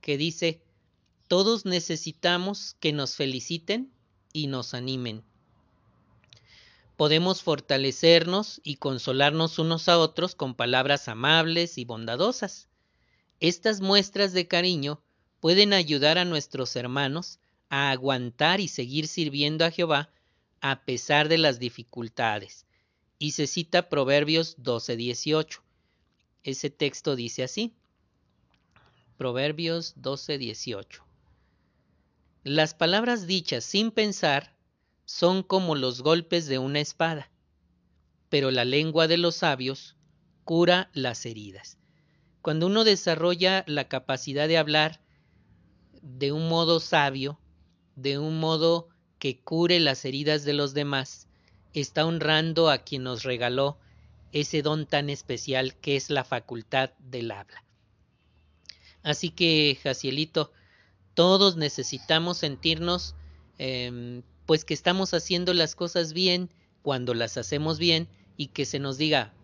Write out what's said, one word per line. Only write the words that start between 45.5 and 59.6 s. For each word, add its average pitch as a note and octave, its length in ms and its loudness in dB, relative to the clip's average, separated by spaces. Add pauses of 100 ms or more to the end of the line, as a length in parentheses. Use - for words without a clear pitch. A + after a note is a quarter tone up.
de C3+ 300 -4
un D#3+ 160 -2
modo E3 320 4
sabio, C#3+ 600 0 (560)
de C#3 240 -2
un D#3+ 200 -2
modo D#3+ 480 2 (320)
que C3 220 -4
cure E3+ 380 2
las C#3 260 2
heridas C#3+ 400 0
de D3 80 0
los C#3+ 200 0
demás, C#3+ 540 -4 (460)
está D3+ 320 -2
honrando D#3+ 640 2
a C#3 80 4
quien C3 260 -8
nos B2+ 200 -6
regaló B2+ 560 -2 (520)
ese D3 300 -2
don D3+ 240 0
tan C#3+ 240 0
especial C3 680 -4
que C#3+ 200 -2
es C3+ 140 -4
la C#3 140 0
facultad - 760 -4
del B2 320 -10
habla. - 320 -16 (1400)
Así D3+ 260 -2
que, D#3 520 2